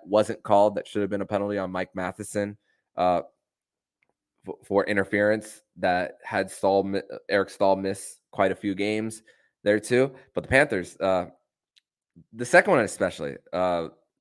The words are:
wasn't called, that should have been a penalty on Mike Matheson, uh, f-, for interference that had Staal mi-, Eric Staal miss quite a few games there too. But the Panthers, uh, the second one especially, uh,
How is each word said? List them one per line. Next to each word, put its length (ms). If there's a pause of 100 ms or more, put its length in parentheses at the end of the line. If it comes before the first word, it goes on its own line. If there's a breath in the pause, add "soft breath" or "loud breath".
wasn't 380
called, 320
that 120
should 160
have 80
been 100
a 60
penalty 320
on 120
Mike 240
Matheson, 640 (400)
uh, 260 (1300)
f-, 60 (100)
for 220
interference 760 (140)
that 480
had 260
Staal 320
mi-, 200 (260)
Eric 220
Staal 260
miss 400 (140)
quite 220
a 40
few 180
games 480 (400 soft breath)
there 160
too. 340 (220 loud breath)
But 100
the 40
Panthers, 500
uh, 280 (1080)
the 140
second 260
one 80
especially, 560 (160)
uh, 360 (320)